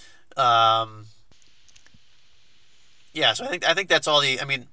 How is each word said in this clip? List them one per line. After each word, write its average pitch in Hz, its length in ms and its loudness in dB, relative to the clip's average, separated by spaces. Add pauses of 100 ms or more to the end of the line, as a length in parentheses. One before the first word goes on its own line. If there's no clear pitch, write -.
(360)
um, 113 720 2 (2000)
yeah. 139 180 0
So - 120 -6
I 262 40 -6
think, - 180 -4
I 160 80 2
think 185 140 -6
that's 160 180 2
all 151 140 2
the. 135 200 -2
I 143 40 -6
mean, 135 280 -8